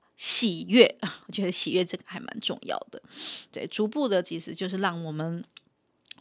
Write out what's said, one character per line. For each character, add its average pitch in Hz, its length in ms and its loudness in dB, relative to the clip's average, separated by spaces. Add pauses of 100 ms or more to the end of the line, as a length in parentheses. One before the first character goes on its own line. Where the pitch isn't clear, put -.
(140)
喜 175 540 2
悦。 214 320 8
<laughs> - 280 -8
我 - 40 -14
觉 202 120 -2
得 180 80 0
喜 - 200 -4
悦 180 120 4
这 180 120 -4
个 - 80 -18
还 - 140 -12
蛮 - 220 -12
重 - 220 -4
要 - 140 -4 (140)
的。 - 100 -14 (520)
对， 131 160 -6
逐 214 180 0
步 269 220 0
的 196 140 4
其 165 180 -8
实 - 140 -10
就 185 140 -4
是 190 100 -2
让 175 260 -2
我 160 80 -6
们 165 320 -4 (760)